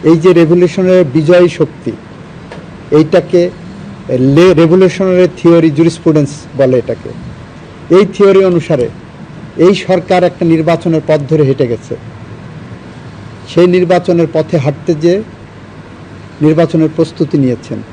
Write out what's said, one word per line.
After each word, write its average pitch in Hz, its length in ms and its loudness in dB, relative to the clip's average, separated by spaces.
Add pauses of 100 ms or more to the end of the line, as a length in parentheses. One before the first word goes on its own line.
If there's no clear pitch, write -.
(100)
এই 170 120 6
যে 185 80 4 (100)
রেভলিউশনের 180 600 2 (140)
বিজয়ী 175 340 4 (100)
শক্তি, 139 340 -6 (1040)
এইটাকে 170 420 0 (960)
লে-, 175 260 6
রেভলিউশনারি 180 680 2 (120)
থিওরি 165 400 4
জুরিসপ্রুডেন্স 160 520 0 (280)
বলে 131 240 2
এটাকে। - 280 -10 (880)
এই 202 80 6 (100)
থিওরি 196 360 4
অনুসারে 151 360 -2 (680)
এই 180 180 4 (120)
সরকার 180 340 0 (100)
একটা 175 220 -6
নির্বাচনের 165 560 0
পথ 156 120 2 (100)
ধরে 156 180 2
হেঁটে 135 240 0
গেছে, 113 220 -10 (1600)
সেই 175 260 4
নির্বাচনের 175 560 0
পথে 160 260 -2
হাঁটতে 147 360 -4
যেয়ে 170 260 0 (1300)
নির্বাচনের 160 500 0
প্রস্তুতি 160 480 -2
নিয়েছেন। 120 340 -6 (140)